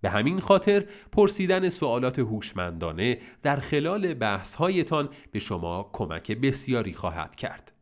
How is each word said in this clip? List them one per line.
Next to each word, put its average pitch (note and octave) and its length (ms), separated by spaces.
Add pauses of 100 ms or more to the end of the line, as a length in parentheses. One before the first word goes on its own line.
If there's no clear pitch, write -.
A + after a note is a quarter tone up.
به F#2+ 80
همین A#2+ 300
خاطر G2+ 460 (260)
پرسیدن F#3+ 580
سوالات B2+ 500
هوشمندانه F#2+ 1000 (240)
در C#3+ 160
خلال E3+ 540
بحث‌هایتان C#3+ 960 (220)
به G#2+ 80
شما F2 540
کمک E2+ 380
بسیاری A#2+ 640
خواهد E2 420
کرد. - 360 (100)